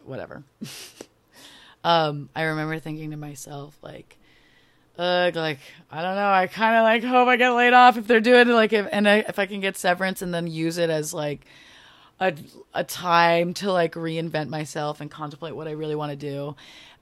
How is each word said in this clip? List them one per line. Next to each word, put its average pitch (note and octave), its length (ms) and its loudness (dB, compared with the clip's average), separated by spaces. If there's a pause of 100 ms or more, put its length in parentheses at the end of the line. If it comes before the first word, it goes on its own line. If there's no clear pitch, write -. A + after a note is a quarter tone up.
whatever. B2+ 400 -14 (160)
<laughs> - 540 -18 (680)
Um, D#3 500 0
I D#3+ 100 -4
remember D#3 340 -4
thinking D#3 320 -12
to D3+ 80 -12
myself, D3 640 -16
like, - 340 -18 (840)
"Ugh, F3+ 380 0
like, D#3 220 -4 (320)
I D3+ 100 -12
don't F#3 160 -4
know, G3+ 140 0
I F#3 160 4
kinda, A3+ 360 2
like, A3+ 220 2
hope B3 240 4
I B3 80 4
get B3 140 2
laid B3 240 4
off B3 240 8
if A3+ 80 -8
they're A#3 140 4
doing, B3 280 6
like, A3 240 4
if, G#3 180 2
and G#3 160 0
I, G#3 120 6
if - 200 -4
I G3+ 60 0
can G3+ 160 -8
get F#3+ 160 -4
severance F#3+ 460 -2
and F3+ 100 -6
then E3+ 140 -4
use E3 320 -4
it E3+ 100 0
as, D#3 240 -2
like, D3 320 -8 (760)
a, F#3 140 0 (380)
a - 120 -2
time E3+ 680 2
to, G3+ 160 -4
like, E3+ 220 0
reinvent E3 560 -6
myself D3+ 540 -8
and D3 80 -12
contemplate D3+ 440 -12
what D3+ 140 -10
I D3+ 40 -10
really D3+ 220 -6
wanna D3 220 -6
do." C#3+ 400 -8 (460)